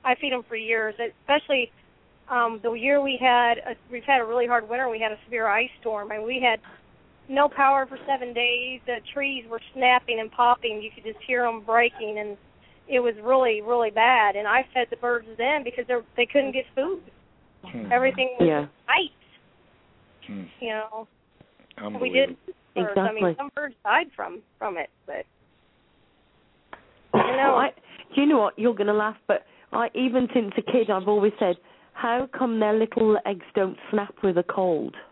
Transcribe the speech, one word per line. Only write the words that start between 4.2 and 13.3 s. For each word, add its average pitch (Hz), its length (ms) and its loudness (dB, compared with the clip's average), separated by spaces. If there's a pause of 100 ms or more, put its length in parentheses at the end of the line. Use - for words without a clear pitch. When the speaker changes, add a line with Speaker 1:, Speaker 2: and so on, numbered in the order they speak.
Speaker 1:
a 233 40 -2
really 240 220 0
hard 233 200 0
winter. 247 220 -2
We 226 100 -6
had 220 120 -2
a 214 140 -10
severe 220 220 -4
ice 214 220 0 (120)
storm, 214 300 -6
and 214 120 -6
we 254 160 -4
had 233 200 2 (680)
no 277 220 2
power 277 360 4
for 262 120 -16 (100)
seven 254 260 -4
days. 240 520 -2
The 247 140 -6 (140)
trees 277 340 -6
were 226 120 -10 (140)
snapping 247 460 2
and 220 120 -8
popping. 240 500 0
You 214 100 -12
could - 120 -20
just 220 200 -12
hear 247 220 -2
'em 226 160 -4
breaking, 220 580 0
and 208 180 -10 (500)
it 262 120 0
was 240 180 0
really, 233 440 2